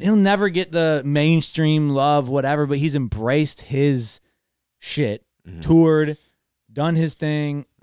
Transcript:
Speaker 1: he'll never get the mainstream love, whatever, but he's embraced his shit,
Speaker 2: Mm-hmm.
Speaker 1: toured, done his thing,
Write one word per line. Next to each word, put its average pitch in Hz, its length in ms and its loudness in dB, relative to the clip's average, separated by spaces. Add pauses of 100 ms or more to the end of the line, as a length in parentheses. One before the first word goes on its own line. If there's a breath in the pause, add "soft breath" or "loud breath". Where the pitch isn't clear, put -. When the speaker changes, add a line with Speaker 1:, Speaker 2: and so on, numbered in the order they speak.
Speaker 1:
he'll 196 140 2
never 202 340 4
get 175 220 -4
the 160 340 0
mainstream 151 840 0
love, 139 380 0
whatever, 143 380 -2
but 143 120 -2
he's 147 160 -2
embraced 131 680 -2
his 135 580 -2 (580)
shit, 113 460 -6 (240)
Speaker 2:
Mm-hmm. 85 120 -16
Speaker 1:
toured, 156 580 4 (540)
done 151 220 -2
his 160 200 -2
thing, 147 500 -4 (180)